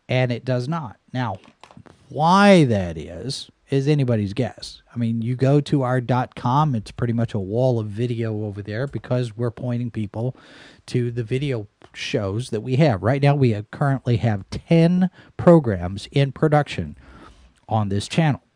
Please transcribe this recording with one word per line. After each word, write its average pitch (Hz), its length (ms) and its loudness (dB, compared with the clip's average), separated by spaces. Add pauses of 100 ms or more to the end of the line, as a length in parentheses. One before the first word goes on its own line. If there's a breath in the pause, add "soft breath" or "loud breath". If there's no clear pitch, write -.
And 127 240 0
it 117 140 -6
does 123 240 -2
not. 160 280 -8 (180)
Now, 120 240 -6 (720)
why 180 540 6
that 92 340 0
is, 87 520 -10 (200)
is 139 180 0
anybody's 120 460 2
guess. - 480 -6 (120)
I - 40 -12
mean, 113 240 -2
you 120 120 -2
go 135 280 4
to 143 180 0
our 127 220 0
dot 123 320 -2
com, 139 400 0
it's 107 160 -6
pretty 120 240 -2
much 117 180 -2
a 113 60 -2
wall 113 420 0
of 107 60 -4
video 113 580 -4
over 101 160 -8
there 107 260 -6
because 123 480 -4
we're 117 160 -4
pointing 120 400 -6
people 113 460 -6 (500 loud breath)
to 120 240 -2
the 117 140 -6
video 127 440 -4 (260)
shows 107 560 -4
that 110 100 -4
we 127 160 -4
have. 127 260 2
Right 135 200 0
now, 143 120 4
we 135 180 2
have, 104 180 -8
currently 135 480 0
have 104 320 -2
ten 175 580 4 (300 soft breath)
programs 98 760 2
in 139 180 2
production 143 680 -2 (680 loud breath)
on 107 220 0
this 98 200 -4
channel. 156 340 0 (140)